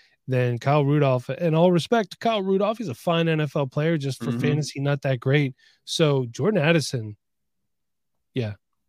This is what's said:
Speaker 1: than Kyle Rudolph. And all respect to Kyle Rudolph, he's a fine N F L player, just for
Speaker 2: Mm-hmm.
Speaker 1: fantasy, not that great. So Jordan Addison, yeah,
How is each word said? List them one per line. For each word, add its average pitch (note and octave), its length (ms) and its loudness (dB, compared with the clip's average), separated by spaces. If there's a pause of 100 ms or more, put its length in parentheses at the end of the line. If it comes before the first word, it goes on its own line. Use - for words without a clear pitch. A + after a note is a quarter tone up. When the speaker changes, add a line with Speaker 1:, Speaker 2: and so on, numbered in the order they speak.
(280)
Speaker 1:
than B2 300 0
Kyle C#3+ 260 2
Rudolph. C#3 460 2
And D#3 260 -2
all F3 160 6
respect F#3+ 400 0
to - 60 -18
Kyle A3+ 240 -2
Rudolph, G3 360 0
he's G3+ 120 -8
a A#2+ 40 -6
fine E3 360 0
N D#3 100 0
F D3 160 -4
L C#3+ 120 0
player, D#3 300 -2
just C#3 220 -6
for A#2 120 -4
Speaker 2:
Mm-hmm. A#2+ 80 -4
Speaker 1:
fantasy, D3 420 -2
not C#3+ 220 -2
that C3+ 180 -2
great. C3+ 340 2 (300)
So C#3+ 440 0
Jordan E3 320 0
Addison, C3+ 540 0 (1200)
yeah, G#2+ 220 -6 (340)